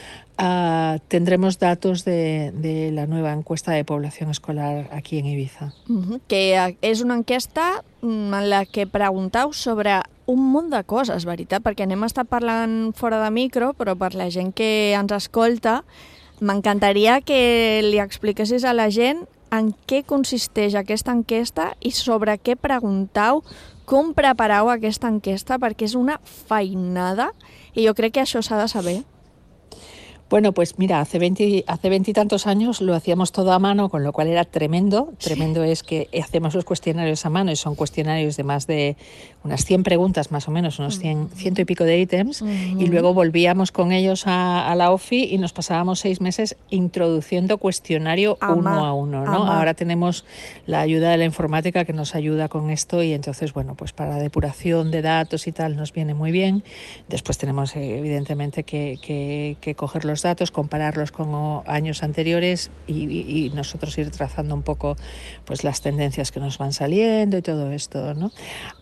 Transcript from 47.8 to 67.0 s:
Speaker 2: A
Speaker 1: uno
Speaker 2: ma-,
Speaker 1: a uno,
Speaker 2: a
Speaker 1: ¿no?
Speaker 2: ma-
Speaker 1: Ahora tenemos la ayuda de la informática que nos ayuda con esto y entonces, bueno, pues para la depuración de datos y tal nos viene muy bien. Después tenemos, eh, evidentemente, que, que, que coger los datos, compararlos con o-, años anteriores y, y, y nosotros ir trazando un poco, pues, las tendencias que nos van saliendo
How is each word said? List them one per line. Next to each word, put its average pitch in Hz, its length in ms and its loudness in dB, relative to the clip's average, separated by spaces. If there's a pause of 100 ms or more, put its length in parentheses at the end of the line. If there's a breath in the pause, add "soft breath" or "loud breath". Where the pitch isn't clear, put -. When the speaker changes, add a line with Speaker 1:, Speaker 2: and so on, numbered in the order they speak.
Speaker 2:
A 202 140 2
Speaker 1:
uno 175 160 2
Speaker 2:
ma-, 151 180 2
Speaker 1:
a 143 60 -2
uno, 143 280 -4
Speaker 2:
a - 40 -4
Speaker 1:
¿no? 190 180 2
Speaker 2:
ma- 170 140 2
Speaker 1:
Ahora 160 160 2
tenemos 170 500 -2 (420 loud breath)
la 160 140 0
ayuda 160 300 2
de 170 80 4
la 165 80 2
informática 160 580 0
que 170 80 -6
nos 151 220 -6
ayuda 156 340 0
con 151 220 -2
esto 170 320 -2
y 160 100 0
entonces, 143 400 -6
bueno, 135 240 -6
pues - 160 -10
para 147 240 -6
la - 20 -4
depuración 160 720 0
de 160 120 -2
datos 160 440 0
y 165 60 -6
tal 160 240 -4
nos 147 160 -6
viene 151 220 -2
muy 156 180 -2
bien. 190 320 2 (440 loud breath)
Después - 280 -4
tenemos, 139 400 -4
eh, 131 220 -6
evidentemente, 147 640 -4
que, 147 360 -6
que, 147 600 -6
que 151 140 -6
coger 156 320 -6
los 151 180 -4
datos, 175 260 0
compararlos 151 600 -4
con 151 220 -6
o-, 151 320 -4
años 151 360 -4
anteriores 170 680 0 (160)
y, 156 260 -4
y, 160 320 -4
y 127 60 -4
nosotros 147 480 -8
ir 151 120 -4
trazando 147 440 -6
un 143 80 -4
poco, 147 340 -4 (480 loud breath)
pues, 131 200 -6
las - 180 -4
tendencias 143 500 -2
que 135 80 -8
nos 139 160 -6
van 139 160 -6
saliendo 202 640 2